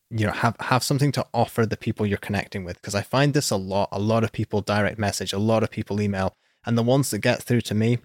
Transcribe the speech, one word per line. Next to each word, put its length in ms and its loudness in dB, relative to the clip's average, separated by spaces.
you 160 0
know, 60 0
have, 280 0
have 220 0
something 300 2
to 200 -4
offer 320 0
the 120 -2
people 300 -2
you're 120 0
connecting 460 -4
with. 180 -10
'Cause 120 -6
I 80 0
find 320 2
this 160 2
a 60 2
lot. 340 0
A 100 -4
lot 240 2
of 80 -4
people 280 -2
direct 380 0
message, 340 -2
a 60 -2
lot 240 2
of 80 0
people 300 -4
email. 360 -2
And 100 2
the 60 4
ones 280 2
that 100 -2
get 220 0
through 200 2
to 120 -6
me 300 2